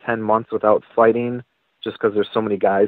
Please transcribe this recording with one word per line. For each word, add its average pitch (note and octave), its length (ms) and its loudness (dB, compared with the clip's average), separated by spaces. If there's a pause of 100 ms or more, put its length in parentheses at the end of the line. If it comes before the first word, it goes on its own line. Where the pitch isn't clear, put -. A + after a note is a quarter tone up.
ten A2+ 160 -4
months A2 320 -2
without G#2+ 320 0 (100)
fighting A#2+ 480 0 (400)
just A2 160 -10
'cause G#2+ 140 0
there's G#2 180 -2
so A#2 100 -2
many G#2 140 -2
guys G2 320 2